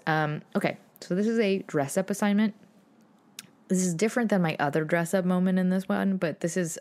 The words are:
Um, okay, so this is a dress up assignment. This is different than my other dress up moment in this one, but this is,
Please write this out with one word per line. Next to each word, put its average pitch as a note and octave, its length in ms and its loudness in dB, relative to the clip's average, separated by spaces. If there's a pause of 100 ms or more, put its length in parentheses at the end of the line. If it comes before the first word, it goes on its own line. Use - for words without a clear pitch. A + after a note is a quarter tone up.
Um, D#3 360 -2 (120)
okay, - 220 -2 (240)
so F3+ 160 -4
this G#3 100 0
is A3+ 140 0
a G3 260 2
dress C#3+ 320 -2
up F#3+ 120 -2
assignment. G#3 440 2 (1120)
This F#3 180 0
is F3+ 80 0
different A3 380 0
than G3 100 4
my E3 200 2
other D3 240 0
dress E3+ 300 0
up F#3 100 2
moment F#3 340 2
in F#3 120 2
this F#3 180 0
one, G3 280 0
but E3 260 -4
this E3+ 140 -2
is, E3+ 240 -2